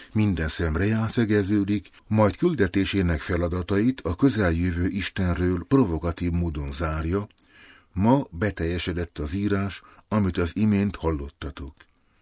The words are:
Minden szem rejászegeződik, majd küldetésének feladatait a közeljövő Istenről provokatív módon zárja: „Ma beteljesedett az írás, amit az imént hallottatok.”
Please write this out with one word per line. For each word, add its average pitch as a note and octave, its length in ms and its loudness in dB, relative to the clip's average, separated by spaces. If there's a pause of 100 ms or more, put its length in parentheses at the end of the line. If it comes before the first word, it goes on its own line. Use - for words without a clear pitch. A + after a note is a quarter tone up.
(120)
Minden F#2 360 0
szem D#2+ 280 -2
rejászegeződik, G#2 1120 0 (180)
majd G#2+ 300 4
küldetésének F#2+ 840 2
feladatait F2+ 800 -2
a - 140 -4
közeljövő F2+ 720 2
Istenről F2+ 840 -2
provokatív F2 640 0
módon D2+ 420 -4
zárja: D#2+ 540 -4 (680)
„Ma A#2 380 2
beteljesedett F2 880 -4
az D2 140 -4
írás, G2 500 -2 (260)
amit G2 280 2
az F2 200 0
imént G2+ 400 2
hallottatok.” C#2+ 760 -6 (480)